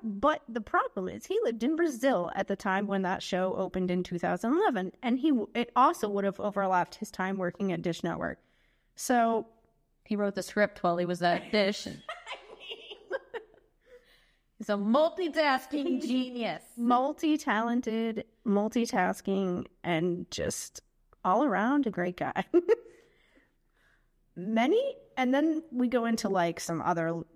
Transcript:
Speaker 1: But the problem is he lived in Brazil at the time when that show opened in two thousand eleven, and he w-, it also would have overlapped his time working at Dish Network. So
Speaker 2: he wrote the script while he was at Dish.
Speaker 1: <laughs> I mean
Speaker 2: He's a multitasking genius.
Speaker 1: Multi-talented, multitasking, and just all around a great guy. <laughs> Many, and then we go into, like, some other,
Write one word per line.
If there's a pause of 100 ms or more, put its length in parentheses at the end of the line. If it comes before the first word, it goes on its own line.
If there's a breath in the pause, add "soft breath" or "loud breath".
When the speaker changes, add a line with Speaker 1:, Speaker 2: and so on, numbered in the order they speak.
Speaker 1:
But
the
problem
is
he
lived
in
Brazil
at
the
time
when
that
show
opened
in
two
thousand
eleven, (100)
and
he
w-,
it
also
would
have
overlapped
his
time
working
at
Dish
Network. (560)
So (580)
Speaker 2:
he
wrote
the
script
while
he
was
at
Dish.
Speaker 1:
<laughs>
I
mean (1400 soft breath)
Speaker 2:
He's
a
multitasking
genius. (140)
Speaker 1:
Multi-talented, (220)
multitasking, (160)
and
just (440)
all
around
a
great
guy.
<laughs> (1800 soft breath)
Many, (200)
and
then (100)
we
go
into,
like,
some
other, (280)